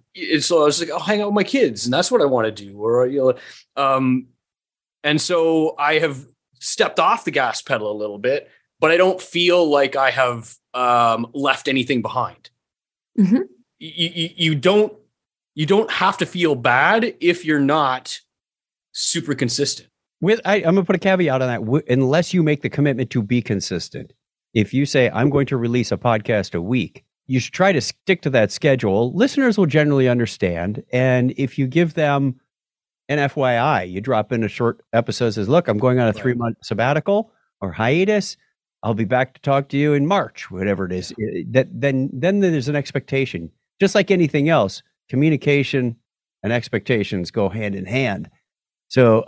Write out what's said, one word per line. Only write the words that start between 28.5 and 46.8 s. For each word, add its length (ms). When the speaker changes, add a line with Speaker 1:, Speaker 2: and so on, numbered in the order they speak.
Speaker 3:
schedule. 600
Listeners 460
will 80
generally 420
understand. 840
And 440
if 220
you 80
give 280
them 440
an 100
F 160
Y 220
I, 260
you 180
drop 300
in 140
a 40
short 340
episode, 380
says, 180
"Look, 180
I'm 120
going 200
on 80
a 60
Speaker 1:
Right. 100
Speaker 3:
three-month 400
sabbatical 720
or 120
hiatus. 640
I'll 120
be 100
back 300
to 80
talk 260
to 80
you 160
in 140
March," 440
whatever 360
it 60
is. 260
Speaker 1:
Yeah. 220
Speaker 3:
I, 100
that, 200
then, 440
then 260
there's 280
an 80
expectation. 720
Just 160
like 160
anything 380
else, 340
communication 880
and 80
expectations 800